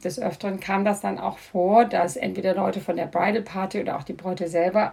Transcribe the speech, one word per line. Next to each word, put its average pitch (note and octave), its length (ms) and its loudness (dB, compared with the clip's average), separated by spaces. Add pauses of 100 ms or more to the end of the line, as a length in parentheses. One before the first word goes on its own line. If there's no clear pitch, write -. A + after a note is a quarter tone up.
des F#3 180 -4
Öfteren G3 380 -4
kam G3 240 -2
das G3+ 160 2
dann G3 200 -4
auch - 180 -4
vor, G3+ 480 6
dass F3+ 320 0
entweder F#3+ 360 0
Leute G3 280 0
von E3+ 160 -2
der E3+ 80 -2
Bridal G#3 360 0
Party F#3+ 380 -6
oder - 160 -4
auch D3 80 -8
die - 80 -10
Bräute F3+ 380 -6
selber F3 440 2